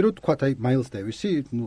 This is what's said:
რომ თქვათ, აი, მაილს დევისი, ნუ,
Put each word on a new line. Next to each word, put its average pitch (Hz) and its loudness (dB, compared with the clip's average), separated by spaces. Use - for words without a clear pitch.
რომ 214 4
თქვათ, - 0
აი, 139 2
მაილს 123 2
დევისი, 110 -4
ნუ, 120 -4